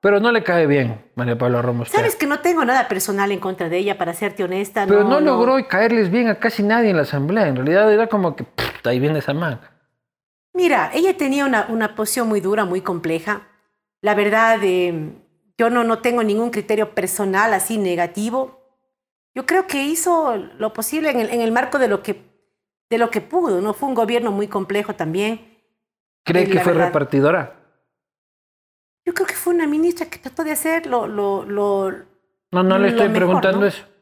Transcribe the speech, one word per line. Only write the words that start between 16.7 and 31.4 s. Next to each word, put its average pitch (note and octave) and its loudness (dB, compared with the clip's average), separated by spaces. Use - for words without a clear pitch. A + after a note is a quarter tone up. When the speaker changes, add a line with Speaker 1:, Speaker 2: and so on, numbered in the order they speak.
Speaker 2:
personal G3 0
así G3+ -2
negativo. G3+ -4
Yo C4 -8
creo F#4 0
que C#4+ -4
hizo D#4+ 0
lo G#3+ -6
posible D4+ -4
en B3 0
el, A3 -2
en A#3+ -2
el A3+ 0
marco B3 0
de B3+ 2
lo G3+ 0
que, - -8
de A#3+ 0
lo A#3 2
que A3 -4
pudo, D4+ 0
¿no? G#3 -2
Fue C#4 -6
un C4 -2
gobierno A#3 0
muy G3+ -2
complejo G3+ -4
también. G3+ -4
Speaker 1:
¿Cree F3+ 2
Speaker 2:
Eh, G3 -2
Speaker 1:
que F#3+ 2
Speaker 2:
la F3 4
Speaker 1:
fue F3 2
Speaker 2:
verdad. E3+ 2
Speaker 1:
repartidora? D3 0
Speaker 2:
Fue F4 0
una E4+ 0
ministra D#4+ -2
que - -16
trató D#4 -10
de D4+ -4
hacer D#4+ -2
lo, A#3+ -2
lo, G3+ -4